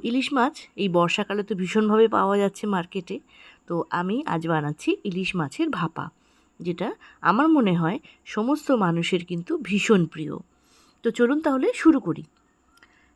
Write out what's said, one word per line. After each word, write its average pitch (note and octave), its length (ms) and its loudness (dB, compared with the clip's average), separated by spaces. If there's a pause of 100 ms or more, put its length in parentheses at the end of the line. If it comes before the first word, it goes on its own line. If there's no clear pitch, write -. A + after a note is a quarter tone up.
ইলিশ B3+ 180 0 (100)
মাছ B3 160 2 (280)
এই G3 80 0
বর্ষাকালে F3 600 0
তো A3 60 -4
ভীষণভাবে G#3+ 500 4 (100)
পাওয়া G3 220 2
যাচ্ছে G3 260 0 (120)
মার্কেটে। F3+ 400 -6 (520)
তো F3 80 -4 (160)
আমি F3+ 240 -2 (180)
আজ E3 140 -2
বানাচ্ছি D3+ 420 -2 (200)
ইলিশ F#3 260 -4
মাছের F3+ 340 -2
ভাপা, E3+ 360 -4 (540)
যেটা F3 280 -4 (420)
আমার B3 260 4
মনে G#3+ 260 4
হয় E3+ 160 0 (380)
সমস্ত C4 320 -2 (180)
মানুষের E3+ 440 0
কিন্তু F3 220 -8 (160)
ভীষণ G3 340 2 (120)
প্রিয়। D#3 220 -8 (680)
তো - 80 -4
চলুন A#3+ 340 2
তাহলে C4+ 220 0 (140)
শুরু D4+ 180 8
করি। D#3 240 -4 (920)